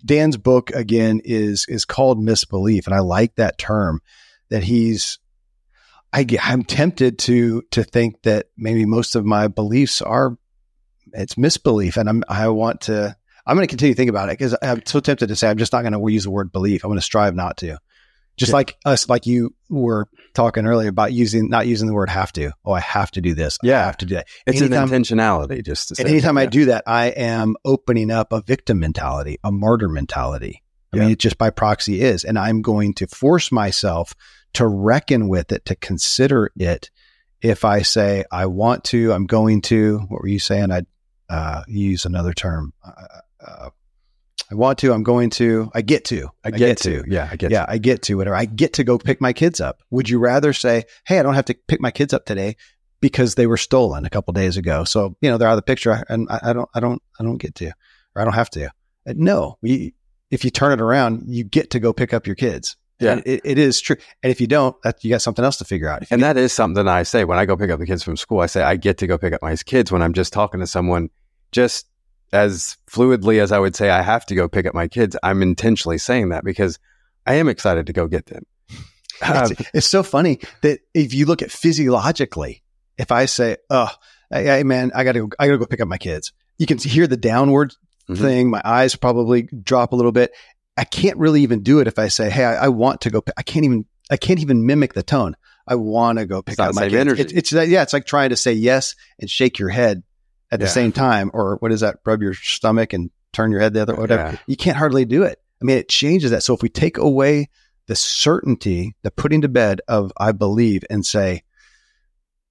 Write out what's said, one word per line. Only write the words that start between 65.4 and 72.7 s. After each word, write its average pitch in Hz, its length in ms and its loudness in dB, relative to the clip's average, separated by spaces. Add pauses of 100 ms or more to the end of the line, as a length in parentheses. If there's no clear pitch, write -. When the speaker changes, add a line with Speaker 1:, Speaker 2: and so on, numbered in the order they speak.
Speaker 1:
else 135 140 0
to - 60 -12
figure 80 240 -4
out. 76 140 -6
If - 80 -14
you 120 40 0
Speaker 2:
And 120 80 4
Speaker 1:
get 147 120 4
Speaker 2:
that 127 60 2
is 127 120 2
something 101 320 0
that 95 40 0
I 90 140 2
say 107 220 0
when 87 140 0
I 101 60 4
go 95 120 0
pick 98 140 -2
up 78 100 -4
the 85 60 -8
kids 90 180 -4
from 82 120 -6
school. 101 240 -2
I 85 60 2
say, - 160 -2
"I 82 140 2
get 92 220 0
to 98 80 -4
go 85 120 0
pick 85 160 -2
up - 80 -6
my 80 140 -4
kids." 123 360 0
When 90 80 2
I'm 85 140 0
just 90 180 -2
talking 104 280 -2
to 90 60 -6
someone, 87 440 -2 (400)
just - 360 0 (460)
as 101 440 0 (140)